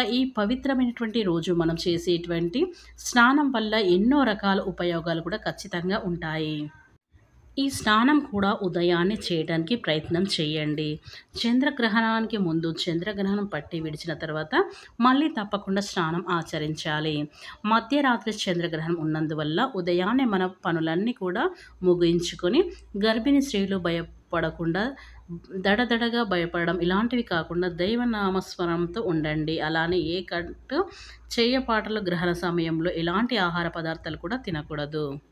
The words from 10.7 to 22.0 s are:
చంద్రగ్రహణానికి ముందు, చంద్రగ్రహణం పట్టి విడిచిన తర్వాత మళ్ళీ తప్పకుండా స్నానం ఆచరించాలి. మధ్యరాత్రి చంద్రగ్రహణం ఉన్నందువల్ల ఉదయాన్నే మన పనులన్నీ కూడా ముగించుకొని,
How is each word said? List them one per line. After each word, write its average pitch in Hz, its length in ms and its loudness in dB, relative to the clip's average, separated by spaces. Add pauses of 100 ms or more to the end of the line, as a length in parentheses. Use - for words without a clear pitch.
చంద్రగ్రహణానికి 226 1000 2
ముందు, 165 320 0 (120)
చంద్రగ్రహణం 196 640 -2
పట్టి 165 360 -6
విడిచిన 156 320 -6
తర్వాత 156 400 -6 (460)
మళ్ళీ 262 300 4
తప్పకుండా 202 520 -2
స్నానం 170 480 0
ఆచరించాలి. 156 840 -2 (500)
మధ్యరాత్రి 226 720 2
చంద్రగ్రహణం 170 600 -2
ఉన్నందువల్ల 156 600 -2 (160)
ఉదయాన్నే 185 500 2
మన 190 200 2 (160)
పనులన్నీ 165 520 0
కూడా 185 300 -2 (400)
ముగించుకొని, 175 800 2 (440)